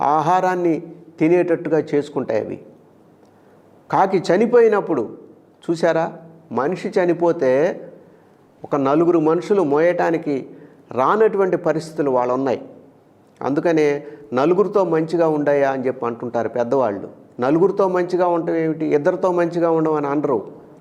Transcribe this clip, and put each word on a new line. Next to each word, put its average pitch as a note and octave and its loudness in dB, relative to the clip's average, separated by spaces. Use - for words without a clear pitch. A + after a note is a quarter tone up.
ఆహారాన్ని F3 0
తినేటట్టుగా D#3+ 2
చేసుకుంటాయి C#3 -2
అవి. G2 -10
కాకి F#3+ 2
చనిపోయినప్పుడు G3+ 2
చూసారా, E3 0
మనిషి F#3 -2
చనిపోతే E3 2
ఒక D3+ -4
నలుగురు D#3 2
మనుషులు F3 0
మోయటానికి D#3+ 0
రానటువంటి F#3+ 2
పరిస్థితులు D#3 -2
వాళ్ళు B2 0
ఉన్నాయి. B2+ -2
అందుకనే D3 0
"నలుగురితో F3+ 2
మంచిగా E3 0
ఉండయా" C#3+ 2
అని C3 -4
చెప్పి B2+ -4
అంటుంటారు A#2 -4
పెద్దవాళ్ళు. A#2+ -2
నలుగురితో F#3 2
మంచిగా F3+ 0
ఉండటం E3+ -2
ఏమిటి? D#3+ -2
ఇద్దరితో F3 0
మంచిగా E3+ 0
ఉండమని D#3 0
అనరు, C#3+ -2